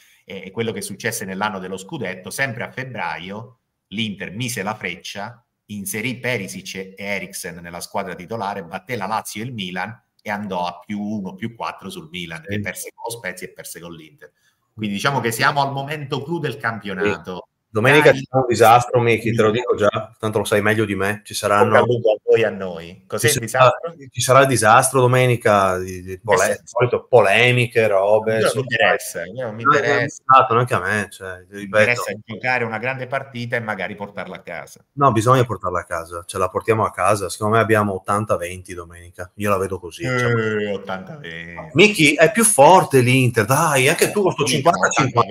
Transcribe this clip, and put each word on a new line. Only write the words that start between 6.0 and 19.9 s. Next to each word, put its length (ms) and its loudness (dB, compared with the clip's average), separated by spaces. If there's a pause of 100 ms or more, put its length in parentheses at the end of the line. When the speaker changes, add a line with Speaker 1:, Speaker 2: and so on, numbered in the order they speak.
Speaker 1:
Perisic 560 -8
e 200 -12
Eriksen 600 -10
nella 240 -14
squadra 340 -8
titolare, 500 -8
batté 320 -10
la 100 -6
Lazio 360 -6
e 40 -8
il 60 -12
Milan 480 -8 (220)
e 80 -8
andò 360 -6
a 180 -10
più 160 -8
uno, 340 -8
più 220 -10
quattro 340 -10
sul 200 -14
Milan, 320 -12
Speaker 2:
Sì. 120 -8
Speaker 1:
che 60 -4
perse 340 -10
con 160 -12
Spezia 380 -10
e 40 -20
perse 280 -16
con 120 -16
l'Inter. 380 -20 (460)
Quindi 200 -4
diciamo 240 0
che 120 0
siamo 300 0
al 100 -2
momento 500 -6
clou 160 -6
del 200 -6
campionato. 880 -6
Speaker 2:
Sì. 60 -20 (140)
Domenica 420 6
Speaker 1:
Dai, 120 2
Speaker 2:
c'è 140 -6
un 100 4
disastro, 540 6
Miki, 340 2
te 80 2
lo 80 4
Speaker 1:
Milan. 20 4
Speaker 2:
dico 240 0
già, 420 0